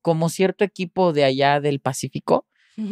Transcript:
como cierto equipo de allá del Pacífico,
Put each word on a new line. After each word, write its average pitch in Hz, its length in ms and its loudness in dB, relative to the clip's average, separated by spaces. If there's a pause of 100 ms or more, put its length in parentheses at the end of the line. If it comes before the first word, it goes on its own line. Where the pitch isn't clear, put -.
como 165 260 0
cierto 185 360 0
equipo 185 480 -2
de 147 120 2
allá 139 360 2
del 143 200 -2
Pacífico, - 640 -2 (460)